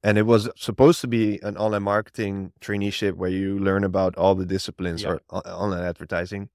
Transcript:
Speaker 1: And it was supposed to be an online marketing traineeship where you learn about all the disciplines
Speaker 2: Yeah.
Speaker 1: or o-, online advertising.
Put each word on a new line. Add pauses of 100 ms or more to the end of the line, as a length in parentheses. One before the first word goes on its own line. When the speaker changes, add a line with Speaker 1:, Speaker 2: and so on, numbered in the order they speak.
Speaker 1:
And
it
was
supposed
to
be
an
online
marketing
traineeship
where
you
learn
about
all
the
disciplines
Speaker 2:
Yeah.
Speaker 1:
or (100)
o-,
online
advertising.